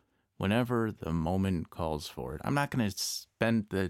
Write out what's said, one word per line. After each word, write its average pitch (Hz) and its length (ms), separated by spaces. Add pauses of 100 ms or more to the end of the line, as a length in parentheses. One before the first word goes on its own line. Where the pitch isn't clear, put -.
(360)
whenever 113 560
the 80 220
moment 87 560
calls 80 400
for 65 260
it. 76 80
I'm - 100
not 143 160
gonna 107 220
spend - 800
the 95 200